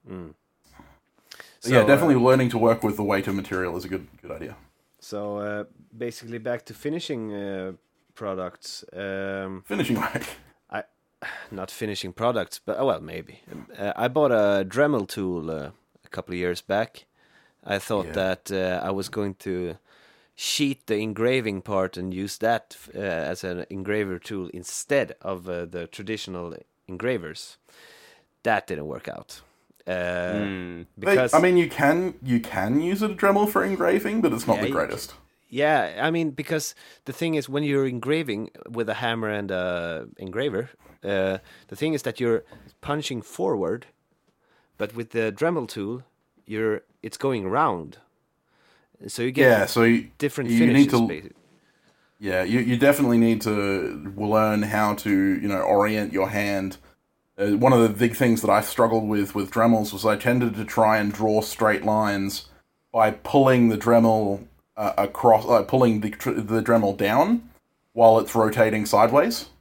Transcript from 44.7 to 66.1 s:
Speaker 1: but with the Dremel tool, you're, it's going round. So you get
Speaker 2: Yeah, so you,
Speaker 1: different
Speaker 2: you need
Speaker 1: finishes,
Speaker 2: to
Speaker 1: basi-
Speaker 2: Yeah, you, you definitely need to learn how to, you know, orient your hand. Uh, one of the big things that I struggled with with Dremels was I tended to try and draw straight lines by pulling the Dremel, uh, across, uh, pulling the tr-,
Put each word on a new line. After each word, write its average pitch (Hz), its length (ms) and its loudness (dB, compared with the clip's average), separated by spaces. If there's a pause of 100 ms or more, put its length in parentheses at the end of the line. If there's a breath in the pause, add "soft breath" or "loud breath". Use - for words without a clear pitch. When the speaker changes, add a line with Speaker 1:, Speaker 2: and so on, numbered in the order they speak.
Speaker 1:
but 104 160 -6
with 117 180 -12
the 110 200 0
Dremel 147 360 -2
tool, 113 360 -8 (420)
you're, 107 360 -2 (200)
it's - 160 -12
going 117 300 -2
round. 98 500 -2 (1120)
So 120 140 -8
you 127 100 -2
get 139 180 4
Speaker 2:
Yeah, 104 180 6
so 117 160 4
you, 117 340 4
Speaker 1:
different 139 320 -4
Speaker 2:
you 117 240 6
need 139 180 8
Speaker 1:
finishes, - 0 -
Speaker 2:
to 117 160 4
Speaker 1:
basi- 82 240 -10 (880)
Speaker 2:
Yeah, 92 240 0
you, 110 160 2
you 120 180 2
definitely 139 420 4
need 113 220 4
to 98 760 -2
learn 107 460 2
how 104 320 0
to, - 160 -6
you 95 360 2
know, 98 140 -2
orient 104 500 2
your 95 180 0
hand. 101 480 -4 (600 soft breath)
Uh, 101 140 0
one 120 220 4
of 117 80 6
the 113 80 6
big 113 260 0
things 117 260 2
that - 80 0
I 104 120 6
struggled 113 460 0
with 104 280 -2
with 98 160 -4
Dremels 113 420 4
was 95 100 -8
I 107 140 4
tended 120 380 0
to 110 100 -6
try 110 320 4
and 104 160 0
draw 107 280 2
straight 107 440 0
lines 101 640 -2 (420 soft breath)
by 107 200 4
pulling 127 580 4
the 107 80 2
Dremel, 110 720 4 (280)
uh, 104 220 -2
across, 107 500 4
uh, 120 140 6
pulling 113 400 2
the 104 80 -4
tr-, - 220 -6